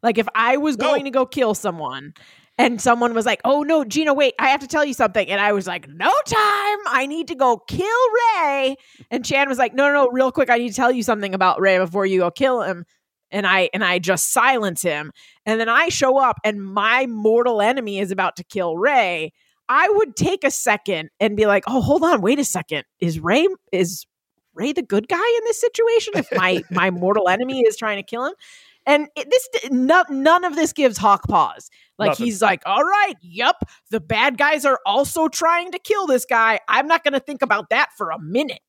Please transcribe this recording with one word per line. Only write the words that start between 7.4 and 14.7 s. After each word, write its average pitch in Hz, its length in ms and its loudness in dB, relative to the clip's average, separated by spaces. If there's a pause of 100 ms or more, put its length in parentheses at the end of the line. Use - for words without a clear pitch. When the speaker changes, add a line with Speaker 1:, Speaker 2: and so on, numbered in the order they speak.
Speaker 1:
kill 453 420 0 (300)
Ray." 277 360 -2 (340)
And 247 120 -4
Chan 277 280 0
was 254 80 -4
like, 247 160 0
"No, 277 140 2
no, 285 160 4
no, 247 60 4
real 254 220 0
quick, 277 160 0
I 240 80 4
need 240 140 -2
to 196 40 -12
tell 254 180 2
you 247 100 -2
something 202 320 -2
about 190 260 2
Ray 190 180 4
before 185 280 0
you 190 140 2
go 175 100 2
kill 254 320 0
him." 175 240 -6 (440)
And 196 180 -2
I, 185 260 4
and 196 80 -2
I 180 160 0
just 180 340 -2
silence 226 500 2